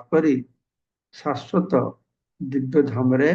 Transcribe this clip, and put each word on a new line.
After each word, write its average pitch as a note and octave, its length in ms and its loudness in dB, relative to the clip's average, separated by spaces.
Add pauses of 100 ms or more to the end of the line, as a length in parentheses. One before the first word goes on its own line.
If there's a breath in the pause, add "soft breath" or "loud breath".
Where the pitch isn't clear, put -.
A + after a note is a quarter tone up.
କରି D#3+ 260 2 (800)
ଶାଶ୍ୱତ C#3 680 -2 (580)
ଦିବ୍ୟ C3+ 420 0
ଧାମରେ B2+ 520 2